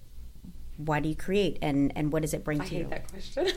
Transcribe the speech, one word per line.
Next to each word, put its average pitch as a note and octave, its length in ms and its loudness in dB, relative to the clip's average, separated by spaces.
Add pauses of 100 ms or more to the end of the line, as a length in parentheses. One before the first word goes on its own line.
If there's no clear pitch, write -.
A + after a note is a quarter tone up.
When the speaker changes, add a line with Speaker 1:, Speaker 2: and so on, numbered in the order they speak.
(760)
Speaker 1:
why D3+ 220 0
do D3+ 100 2
you D#3 60 2
create, F#3+ 480 2
and, C#3 340 4
and D3+ 160 2
what D#3 100 2
does D#3 120 0
it - 80 -2
bring D3+ 180 0
Speaker 2:
I - 40 -2
Speaker 1:
to - 60 -6
Speaker 2:
hate E3 100 -2
Speaker 1:
you? E3 80 -2
Speaker 2:
that - 200 -4
question. C#4+ 480 -2